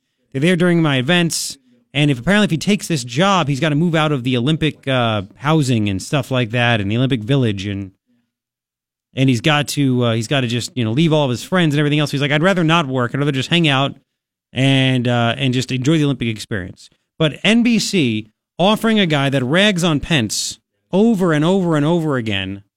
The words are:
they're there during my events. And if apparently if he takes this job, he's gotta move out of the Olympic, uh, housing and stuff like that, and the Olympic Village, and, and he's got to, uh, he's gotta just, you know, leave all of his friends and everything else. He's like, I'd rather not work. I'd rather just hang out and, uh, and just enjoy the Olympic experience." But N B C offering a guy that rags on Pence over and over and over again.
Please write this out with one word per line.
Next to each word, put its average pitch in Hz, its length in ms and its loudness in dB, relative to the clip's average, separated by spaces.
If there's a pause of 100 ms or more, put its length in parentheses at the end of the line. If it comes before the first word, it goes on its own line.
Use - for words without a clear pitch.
(320)
they're 135 100 -6
there 180 140 2
during 170 260 2
my 143 160 2
events. 170 600 -2 (360)
And 147 180 2
if 123 80 -2
apparently 202 260 2
if 139 60 0
he - 60 0
takes 196 300 -2
this 151 160 -2
job, 160 440 0
he's 139 120 -2
gotta 151 160 0
move 165 200 0
out 156 160 2
of 131 120 -2
the 123 140 0
Olympic, 147 500 -2
uh, 117 360 0 (140)
housing 131 520 2
and 95 100 -2
stuff 135 300 -4
like 123 220 -2
that, 120 280 0
and 98 120 -2
the 113 60 -2
Olympic 127 240 -2
Village, 107 440 -2
and, 98 260 -8 (1200)
and 135 140 2
he's 117 120 2
got 147 280 2
to, 127 340 0
uh, 117 100 2
he's 113 140 -4
gotta 139 180 0
just, 117 320 -6
you 120 60 0
know, 110 80 -2
leave 151 200 2
all 151 120 2
of 127 80 0
his 113 120 -6
friends 170 300 0
and 143 60 0
everything 147 180 0
else. 147 140 -2
He's 135 100 -2
like, 143 100 -2
I'd 151 120 0
rather 185 200 2
not 160 220 2
work. 131 300 -2
I'd 135 40 -2
rather 143 120 0
just 135 180 -4
hang 170 180 2
out 139 280 0 (580)
and, 131 540 2
uh, 120 320 0
and 131 160 -2
just 127 160 -4
enjoy 131 260 0
the 151 80 2
Olympic 131 220 -2
experience." 104 640 -8 (260)
But 156 260 -2
N 226 200 4
B 233 160 2
C 120 480 -2 (320)
offering 214 400 2
a 190 80 2
guy 139 240 0
that 135 120 0
rags 175 400 2
on 160 180 2
Pence - 580 -4 (320)
over 190 420 2
and 147 100 2
over 175 340 2
and 143 80 2
over 156 320 0
again. 101 460 -4 (140)